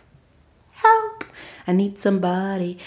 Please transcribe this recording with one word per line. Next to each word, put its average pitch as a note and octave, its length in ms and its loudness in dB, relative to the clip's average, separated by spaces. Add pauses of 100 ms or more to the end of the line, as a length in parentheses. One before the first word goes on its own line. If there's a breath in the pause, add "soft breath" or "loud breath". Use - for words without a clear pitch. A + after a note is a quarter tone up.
(720)
Help. A4 540 2 (420 loud breath)
I F3+ 40 2
need G3 280 0
somebody. F#3 880 -2